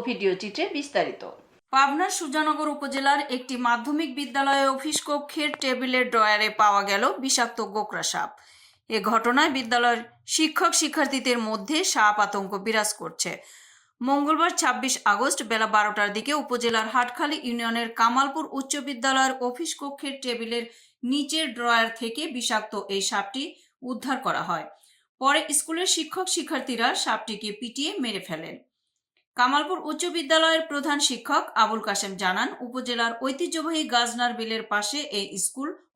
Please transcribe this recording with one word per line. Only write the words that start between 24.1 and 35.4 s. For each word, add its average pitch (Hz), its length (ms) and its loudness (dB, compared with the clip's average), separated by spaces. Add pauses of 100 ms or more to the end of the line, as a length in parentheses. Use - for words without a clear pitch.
করা 156 160 0
হয়। 165 240 -4 (540)
পরে 285 200 4 (180)
স্কুলের 339 380 -2
শিক্ষক 359 320 -4
শিক্ষার্থীরা 254 680 -2
সাপটিকে 220 580 -4
পিটিয়ে 247 460 -6
মেরে 214 300 -4
ফেলেন। 160 260 -10 (840)
কামালপুর 285 420 2 (120)
উচ্চ 302 120 -4 (140)
বিদ্যালয়ের 320 540 4
প্রধান 285 300 0
শিক্ষক - 440 0 (180)
আবুল 214 180 2
কাশেম 196 360 -4
জানান, 196 320 0 (120)
উপজেলার 233 520 -2 (100)
ঐতিহ্যবাহী 311 600 -2 (120)
গাজনার 240 440 2
বিলের 220 340 -4
পাশে 208 260 -2 (200)
এই 196 80 -4 (120)
স্কুল 269 300 -4 (280)